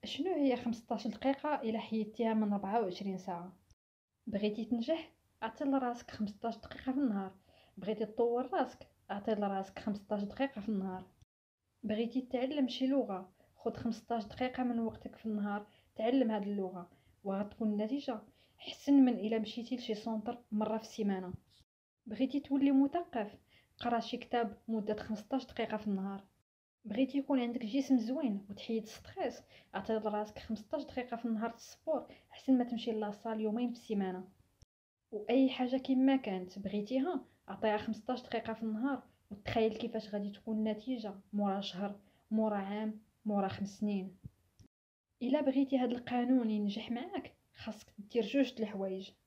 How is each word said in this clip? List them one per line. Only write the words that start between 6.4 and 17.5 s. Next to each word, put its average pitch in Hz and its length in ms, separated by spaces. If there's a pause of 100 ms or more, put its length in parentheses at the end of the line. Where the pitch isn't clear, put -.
دقيقه - 340
في 254 60
النهار. 196 380 (420)
بغيتي 208 280
تطور 240 480
راسك، - 340 (240)
اعطي 202 240
لراسك 196 440
خمسطاش 208 440
دقيقه 240 380
في 202 80
النهار. 190 360 (800)
بغيتي 226 380
تعلم 262 460
شي 262 200
لغه، 202 440 (240)
خذ - 180
خمسطاش 226 520
دقيقه 254 380
من 240 160
وقتك 226 360
في - 100
النهار، 208 420 (280)
تعلم 233 360
هاد 208 100
اللغه، 190 480 (340)
وغتكون 202 480